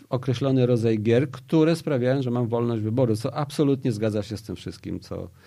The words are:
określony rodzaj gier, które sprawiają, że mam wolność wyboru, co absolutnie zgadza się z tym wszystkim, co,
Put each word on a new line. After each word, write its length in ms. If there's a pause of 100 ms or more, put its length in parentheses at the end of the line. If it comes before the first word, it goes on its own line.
określony 560
rodzaj 340
gier, 320
które 440
sprawiają, 460
że 100
mam 160
wolność 360
wyboru, 320
co 180
absolutnie 580
zgadza 320
się 140
z 60
tym 120
wszystkim, 440
co, 300 (180)